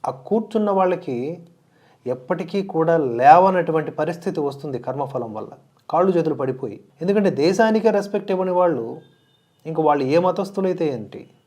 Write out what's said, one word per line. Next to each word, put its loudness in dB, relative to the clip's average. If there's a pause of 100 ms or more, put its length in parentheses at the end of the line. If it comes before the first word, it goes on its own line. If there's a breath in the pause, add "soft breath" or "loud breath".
ఆ -4
కూర్చున్న -2
వాళ్ళకి -2 (680 soft breath)
ఎప్పటికీ -6
కూడా 0
లేవనటువంటి 6
పరిస్థితి -6
వస్తుంది -6
కర్మఫలం -8
వల్ల, -12 (400)
కాళ్ళు 2
చేతులు 0
పడిపోయి. -6 (200)
ఎందుకంటే 2
దేశానికే 2
రెస్పెక్ట్ -2
ఇవ్వని -2
వాళ్ళు 0 (640)
ఇంక -4
వాళ్ళు 2
ఏ 2
మతస్థులైతే -2
ఏంటి -14 (180)